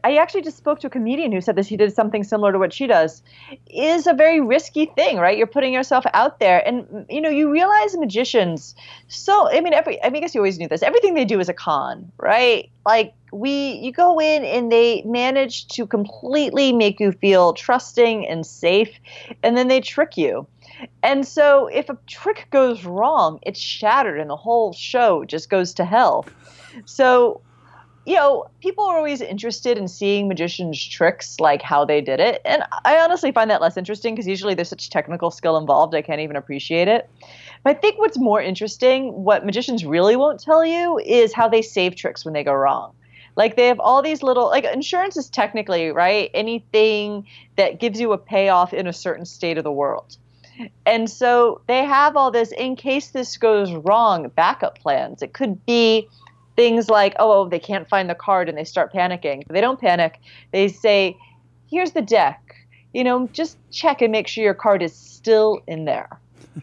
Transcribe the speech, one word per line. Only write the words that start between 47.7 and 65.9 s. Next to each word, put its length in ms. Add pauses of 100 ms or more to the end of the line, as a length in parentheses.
gives 200
you 120
a 60
payoff 540
in 140
a 80
certain 320
state 320
of 60
the 80
world. 440 (720)
And 240
so 560
they 180
have 320
all 140
this, 220
in 240
case 320
this 280
goes 360
wrong, 640
backup 420
plans. 440
It 120
could 320
be 420 (460)
things 360
like, 280
oh, 140
oh, 160
they 100
can't 300
find 220
the 40
card 360
and 80
they 60
start 280
panicking. 540
But 80
they 80
don't 180
panic. 400 (300)
They 180
say, 480 (540)
"Here's 220
the 100
deck. 520 (380)
You 120
know, 280
just 240 (140)
check 320
and 100
make 160
sure 160
your 80
card 300
is 120
still 720
in 200
there." 340 (420)